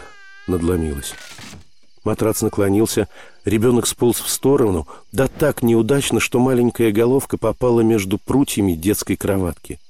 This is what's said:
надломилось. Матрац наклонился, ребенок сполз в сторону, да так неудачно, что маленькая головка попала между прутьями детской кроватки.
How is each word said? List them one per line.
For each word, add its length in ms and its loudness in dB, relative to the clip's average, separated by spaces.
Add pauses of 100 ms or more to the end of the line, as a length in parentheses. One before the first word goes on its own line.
(480)
надломилось. 680 -2 (880)
Матрац 380 -2
наклонился, 680 0 (380)
ребенок 420 2
сполз 320 0
в 100 -8
сторону, 580 0 (240)
да 160 0
так 360 -2
неудачно, 560 2
что 200 0
маленькая 520 2
головка 460 0
попала 440 0
между 360 2
прутьями 560 0
детской 420 -2
кроватки. 640 -4 (100)